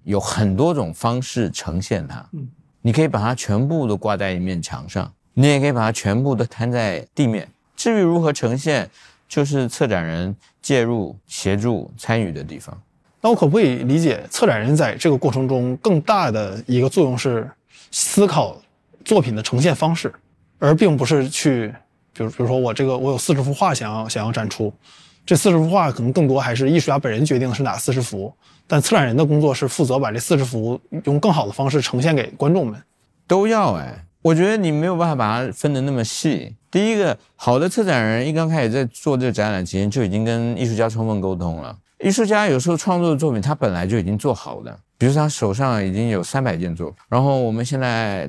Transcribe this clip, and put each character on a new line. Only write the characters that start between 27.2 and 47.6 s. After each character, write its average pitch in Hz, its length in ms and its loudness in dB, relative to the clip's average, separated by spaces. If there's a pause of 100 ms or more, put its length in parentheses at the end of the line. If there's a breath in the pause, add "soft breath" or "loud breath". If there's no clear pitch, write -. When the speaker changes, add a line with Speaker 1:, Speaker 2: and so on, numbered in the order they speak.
Speaker 2:
决 143 140 2
定 123 160 -2
是 139 80 -2
哪 113 140 -2
四 120 160 -2
十 127 100 0
幅， 104 300 -8 (340 soft breath)
但 151 140 2
策 - 140 2
展 151 120 4
人 117 100 0
的 156 80 4
工 147 160 4
作 147 140 2
是 139 120 -4
负 131 180 0
责 127 140 0
把 139 140 -2
这 117 80 -4
四 - 160 0
十 135 80 2
幅 120 340 -4 (260)
用 143 140 2
更 190 140 2
好 147 140 0
的 101 60 -8
方 139 160 -2
式 139 120 2
呈 123 220 -2
现 160 120 2
给 123 180 -2
观 147 200 0
众 175 140 2
们。 113 140 -8 (460)
Speaker 1:
都 196 220 2
要 208 260 2
哎， 73 300 -10 (160)
我 165 140 4
觉 170 120 4
得 220 100 2
你 185 140 0
没 151 140 0
有 180 120 0
办 170 120 0
法 156 60 0
把 120 320 0
它 - 60 -6
分 147 200 -2
得 135 80 0
那 139 100 -2
么 123 140 0
细。 113 500 -4 (160)
第 208 200 2
一 226 60 0
个， 180 200 0 (200 soft breath)
好 123 220 2
的 165 100 2
策 214 160 0
展 147 180 2
人 113 240 0
一 156 60 -2
刚 160 160 0
开 160 140 0
始 113 80 0
在 131 160 0
做 135 300 -2
这 127 100 0
个 120 60 0
展 107 200 0
览 92 120 -2
期 92 140 -4
间 101 120 0
就 123 120 0
已 101 60 0
经 104 160 0
跟 117 340 -2
艺 127 60 0
术 113 100 0
家 113 140 2
充 113 180 -2
分 107 140 -2
沟 95 140 -2
通 85 220 -4
了。 73 200 -12 (260)
艺 196 80 2
术 220 140 2
家 208 220 2
有 139 120 2
时 127 120 0
候 170 60 2
创 180 220 0
作 175 120 2
的 151 60 2
作 151 140 0
品 110 100 -2
他 143 140 0
本 113 180 0
来 90 140 -2
就 110 120 0
已 98 40 0
经 98 140 -2
做 123 180 0
好 58 280 -14
的， 110 140 -16 (220)
比 120 80 2
如 135 60 4
说 151 100 2
他 151 60 2
手 110 240 -2
上 117 320 0
已 95 80 -2
经 110 160 -2
有 101 140 0
三 135 200 -4
百 110 140 0
件 85 180 -4
作 82 160 -8
品， - 80 -20 (120)
然 123 120 2
后 139 160 2
我 120 140 0
们 117 120 -2